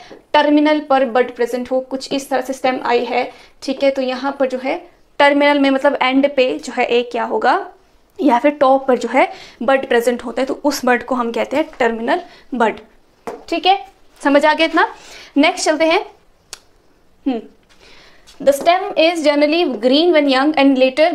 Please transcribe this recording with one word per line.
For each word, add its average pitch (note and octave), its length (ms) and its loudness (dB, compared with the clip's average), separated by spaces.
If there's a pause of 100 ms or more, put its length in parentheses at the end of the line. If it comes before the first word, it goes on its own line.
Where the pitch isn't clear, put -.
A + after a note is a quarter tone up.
(320)
terminal D4 480 4
पर C4+ 240 0
बड B3 300 -2
present B3 360 -6
हो, C4 100 -2
कुछ C4+ 320 -10
इस C#4 180 -6
तरह C4 100 -2
से C4 120 -8
स्टेम B3+ 320 -4
आई A#3+ 200 0
है, B3 260 -4 (320)
ठीक C4 200 -6
है। C#4 80 2
तो C4+ 120 -2
यहाँ B3+ 380 -6
पर C4 80 0
जो B3+ 100 -6
है C#4 320 -8 (280)
terminal C#4+ 400 4
में C4+ 120 2
मतलब C4+ 320 0
end C4+ 340 0
पे C4 220 0
जो B3+ 180 -14
है A#3+ 80 0
एक A#3+ 280 0
क्या A3+ 120 -4
होगा A#3 460 -2 (520)
या B3+ 160 4
फिर C#4+ 120 2
top C4+ 360 2
पर B3 120 2
जो B3 100 -6
है F4 240 0 (300)
बड C4+ 260 0
present A#3+ 360 0
होता B3 180 -6
है, - 40 -4
तो - 180 -6
उस C#4+ 200 -2
बड A#3+ 180 2
को - 120 -6
हम A#3 180 -4
कहते A3+ 240 -4
हैं D4+ 120 -2 (100)
terminal A#3 420 -2 (340)
बड, A3 260 -2 (680)
ठीक E4+ 180 -4
है। G4 200 2 (380)
समझ C#4+ 200 2
आ D4+ 100 4
गया D#4+ 120 0
इतना? E4+ 280 0 (420)
Next E4 280 2
चलते D#4+ 200 0
हैं। F4 300 0 (1120)
Hmm, A#3+ 120 -4 (1040)
the C#4 120 4
stem F4+ 220 2 (120)
is D#4+ 240 2
generally D4 640 0
green C#4+ 320 2
when D4+ 140 2 (100)
young C#4+ 180 0
and C#4 240 4
later C4 360 2